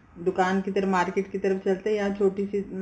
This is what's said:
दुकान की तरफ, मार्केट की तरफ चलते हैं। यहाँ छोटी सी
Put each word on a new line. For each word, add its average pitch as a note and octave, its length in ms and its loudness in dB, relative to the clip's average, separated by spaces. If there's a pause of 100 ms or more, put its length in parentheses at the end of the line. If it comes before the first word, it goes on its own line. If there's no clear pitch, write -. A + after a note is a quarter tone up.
(200)
दुकान F#3 420 2
की G3 100 -4
तरफ, G3 160 0
मार्केट F#3+ 440 0
की G3 60 -4
तरफ F#3+ 260 0
चलते F#3+ 260 0
हैं। G#3+ 80 0
यहाँ G3+ 180 0
छोटी G3 300 2
सी G3+ 180 -2 (180)